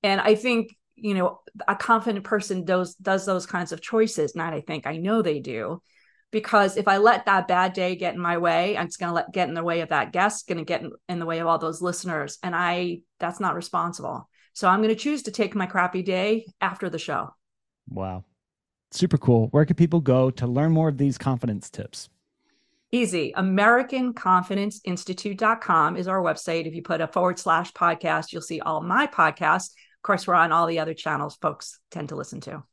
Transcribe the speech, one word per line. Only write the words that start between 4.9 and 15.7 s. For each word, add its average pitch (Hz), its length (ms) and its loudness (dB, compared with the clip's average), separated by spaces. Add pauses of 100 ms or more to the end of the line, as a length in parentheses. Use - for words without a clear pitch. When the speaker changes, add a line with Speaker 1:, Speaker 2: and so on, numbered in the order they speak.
Speaker 1:
know 208 240 0
they 160 180 0
do. 123 420 -6 (500)
Because 202 440 2
if 208 140 0
I 196 80 6
let 208 300 4
that 190 200 2
bad 185 240 2
day 185 240 -2
get 175 180 -4
in 175 60 -8
my 175 180 0
way, 170 400 2
I'm 175 100 -2
just - 120 -12
gonna 175 140 -4
let, 170 180 -2
get 180 160 0
in 156 80 -6
the 165 80 -4
way 170 160 0
of 160 100 -6
that 156 220 0
guest, 202 380 -2
gonna 170 160 -4
get 170 160 -4
in, 170 100 -12 (160)
in 180 120 -6
the 165 60 -6
way 165 140 -2
of 165 80 0
all 165 120 4
those 160 220 -4
listeners. 175 600 -4
And 180 100 -4
I, 175 460 -2 (220)
that's 175 180 -6
not 180 160 0
responsible. - 760 -6 (240)
So - 140 0
I'm 190 140 6
gonna 220 140 2
choose 285 280 -4
to 214 80 -8
take 202 240 -2
my 190 100 0
crappy 180 360 -2